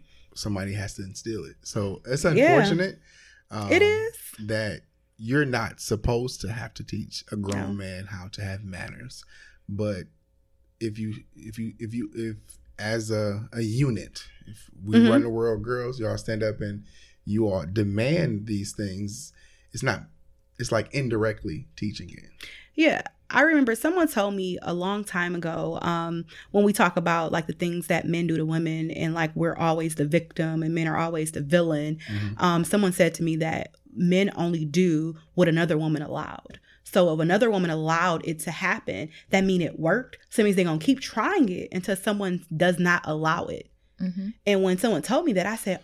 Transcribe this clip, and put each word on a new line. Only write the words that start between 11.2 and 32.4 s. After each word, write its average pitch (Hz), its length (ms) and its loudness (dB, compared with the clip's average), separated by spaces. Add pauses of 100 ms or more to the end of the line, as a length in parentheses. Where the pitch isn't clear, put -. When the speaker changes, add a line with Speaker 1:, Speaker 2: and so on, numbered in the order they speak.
Speaker 1:
if 107 220 -16
you, 113 200 -8
if 113 160 -8
you, 120 200 -6
if 113 220 -6 (420)
as 107 340 -2
a, 107 400 -2
a 117 100 -4
unit, 113 640 -2 (220)
if - 220 -20 (160)
we 104 140 2
Speaker 2:
Mm-hmm. 233 100 10
Speaker 1:
run - 140 6
the 117 80 -4
world, 113 320 0
girls, 123 380 -4
y'all 107 180 -2
stand 110 240 -4
up 107 180 0
and 104 240 -6 (400)
you 104 240 2
all 92 160 0
demand 107 840 0
these 101 260 -4
things, 104 600 -8 (400)
it's 123 120 -6
not, 117 180 0 (560)
it's 120 140 -6
like 107 200 0
indirectly 113 840 -2
teaching 95 340 -8
it. - 140 -18 (500)
Speaker 2:
Yeah. 302 280 4 (280)
I - 120 4
remember 285 320 6
someone 330 340 2
told 202 260 0
me 185 280 -4
a 170 120 -4
long 196 280 -2
time 175 320 -2
ago, 165 460 -4
um, 170 440 -2 (260)
when 208 120 6
we 208 100 6
talk 180 240 4
about, 165 360 0
like, 165 140 0
the 165 80 -4
things 175 320 -4
that 170 200 0
men 170 200 0
do 160 100 0
to 160 80 0
women 160 460 -2
and, 165 240 -2
like, 160 200 -2
we're 165 220 0
always 160 380 0
the 147 100 0
victim 160 580 0
and 165 120 0
men 165 120 0
are 151 100 0
always 165 360 -2
the - 80 -6
villain. 156 680 2
Speaker 1:
Mm-hmm. 104 280 -4 (100)